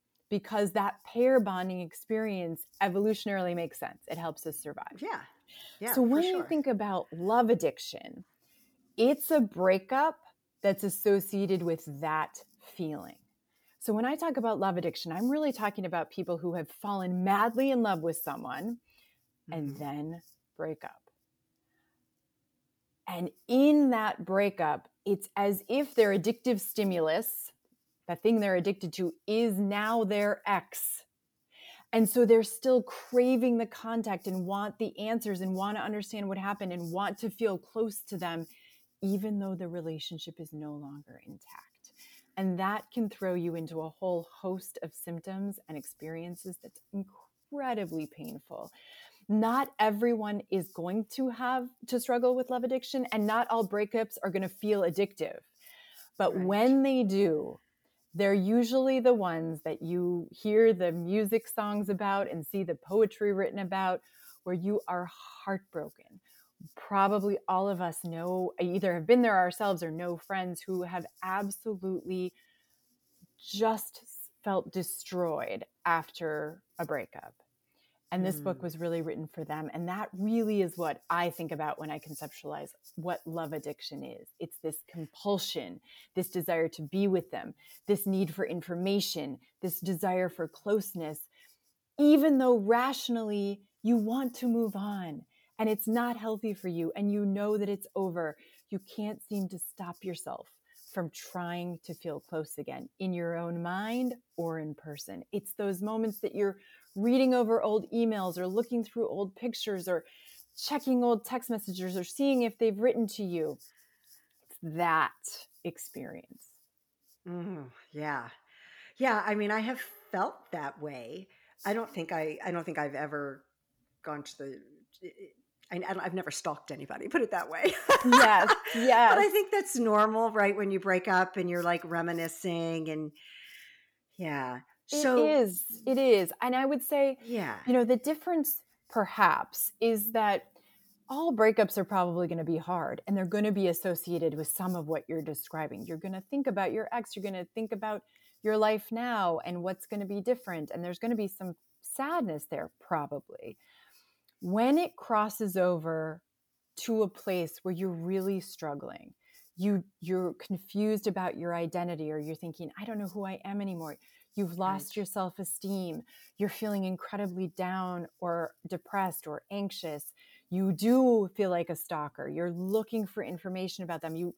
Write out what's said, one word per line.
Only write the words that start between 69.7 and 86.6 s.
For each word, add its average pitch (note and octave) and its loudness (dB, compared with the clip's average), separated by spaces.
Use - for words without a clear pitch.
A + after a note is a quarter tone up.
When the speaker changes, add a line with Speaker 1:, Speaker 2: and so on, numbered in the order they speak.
Speaker 1:
or E3 -4
know F3 -4
friends F#3 -4
who F#3 -2
have F3 -6
absolutely F#3+ -4
just G#3+ -2
felt F#3+ -2
destroyed E3+ -4
after D#3+ -2
a E3 -4
breakup. - -8
And F3+ 0
this F3+ -2
book D3+ -4
Speaker 2:
Mm. C3 -12
Speaker 1:
was E3 -8
really E3 -2
written D#3 -6
for D#3+ -12
them. D3+ -6
And E3+ -6
that F#3+ -6
really G#3+ 0
is F3 -4
what D#3+ -4
I E3+ 2
think E3 -8
about D3+ -4
when D#3 -8
I D3+ -8
conceptualize D3 -12
what F3 -6
love D#3+ -6
addiction D3 -10
is. B2 -16
It's - -10
this D#3 -6
compulsion, E3 -4
this F#3 -2
desire E3 0